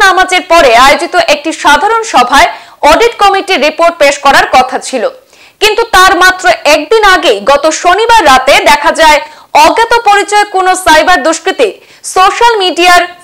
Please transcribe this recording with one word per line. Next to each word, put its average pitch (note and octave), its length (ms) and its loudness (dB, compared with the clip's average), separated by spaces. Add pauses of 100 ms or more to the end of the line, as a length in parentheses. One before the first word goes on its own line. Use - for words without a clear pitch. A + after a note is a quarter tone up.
নামাজের F#4 380 0 (100)
পরে D#4+ 180 4 (140)
আয়োজিত D#4 300 0 (200)
একটি D4 160 -6 (120)
সাধারণ G#4 400 0 (100)
সভায় C#4+ 360 0 (420)
অডিট A4+ 320 0
কমিটির F#4+ 440 0
রিপোর্ট E4 320 0
পেশ C#4 160 0 (100)
করার D4+ 220 2 (100)
কথা B3+ 220 0 (100)
ছিল, A#3 160 -6 (580)
কিন্তু G#4+ 200 -2 (120)
তার F#4+ 180 4 (100)
মাত্র F#4 220 -2 (300)
একদিন E4 280 0 (120)
আগেই D4+ 240 0 (120)
গত D4 140 0 (180)
শনিবার A4 480 2
রাতে C4 240 2 (160)
দেখা D4 200 0 (100)
যায় D4+ 180 2 (460)
অজ্ঞাত A4+ 280 0 (160)
পরিচয় G4+ 380 0 (100)
কোনো F#4 140 0 (140)
সাইবার D#4 420 2
দুষ্কৃতী D#4+ 420 -2 (460)
সোশ্যাল G#4 380 2 (100)
মিডিয়ার F4+ 400 0 (220)